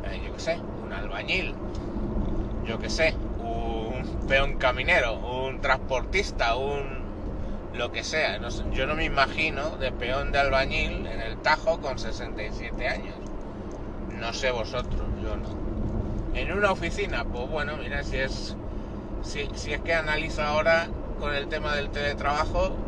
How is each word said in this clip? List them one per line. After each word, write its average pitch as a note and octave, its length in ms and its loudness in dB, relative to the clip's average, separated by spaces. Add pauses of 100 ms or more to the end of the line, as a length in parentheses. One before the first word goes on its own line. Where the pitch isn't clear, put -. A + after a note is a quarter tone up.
Eh, - 220 -4
yo - 80 -6
qué - 60 -8
sé, - 200 0 (240)
un - 80 -6
albañil, D#3+ 640 -2 (1080)
yo - 140 -2
qué - 100 -2
sé, - 260 4 (240)
un A2+ 880 -2
peón C3+ 300 4
caminero, B2+ 640 4 (260)
un C3 160 -4
transportista, C3 920 2
un C3+ 460 -2 (720)
lo A#2+ 180 -2
que A2+ 120 -4
sea. B2+ 360 2
No A#2+ 120 -4
sé, - 200 -2
yo C3 140 2
no D3+ 100 0
me E3 100 2
imagino D3 720 2
de B2+ 160 0
peón B2+ 400 0
de C#3 60 6
albañil C#3 680 2
en - 140 -2
el - 160 -4
Tajo D#3 420 2
con C3 180 -2
sesenta B2 460 -4
y G#2 80 -4
siete A#2 380 -2
años. F3+ 260 -4 (1040)
No A#2 140 -2
sé C3 180 2
vosotros, A#2 560 0 (140)
yo G#2+ 160 0
no. - 1000 -2
En C3 160 0
una G3+ 200 4
oficina, C3+ 520 0
pues A#2+ 260 -2
bueno, D3+ 280 -2
mira, C#3 260 -2
si C3+ 140 -2
es, - 400 -2 (680)
si, C#3+ 320 -2
si - 160 -4
es D3 100 -2
que E3 120 2
analizo D#3 500 2
ahora D#3+ 460 4 (300)
con D3 160 0
el C#3 120 0
tema D3+ 280 0
del C#3+ 160 0
teletrabajo D3 840 2 (120)